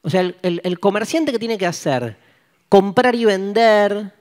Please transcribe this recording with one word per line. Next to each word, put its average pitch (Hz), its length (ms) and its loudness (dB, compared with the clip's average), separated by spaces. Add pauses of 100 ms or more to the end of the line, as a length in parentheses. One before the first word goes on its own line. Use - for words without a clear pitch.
O 170 80 -6
sea, 185 120 2
el, 180 200 -4
el, 175 220 -4
el 180 160 -4
comerciante 214 520 -2
que 226 80 -4
tiene 226 180 -4
que 185 80 -4
hacer, 127 520 -4 (520)
comprar 208 460 4
y 233 100 -2
vender 208 960 2